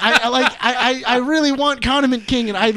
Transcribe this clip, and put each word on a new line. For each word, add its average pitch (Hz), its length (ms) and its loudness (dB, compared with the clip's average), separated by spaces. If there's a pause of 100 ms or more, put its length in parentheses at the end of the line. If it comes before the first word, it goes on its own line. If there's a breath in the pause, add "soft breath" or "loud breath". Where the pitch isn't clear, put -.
I, 233 200 2
I 233 60 -2
like, 254 300 0
I, 247 460 0
I, 233 100 0
I - 40 2
really 294 320 0
want 277 320 -2
Condiment 254 420 0
King. 240 240 0
And 202 80 -4
I, 220 200 2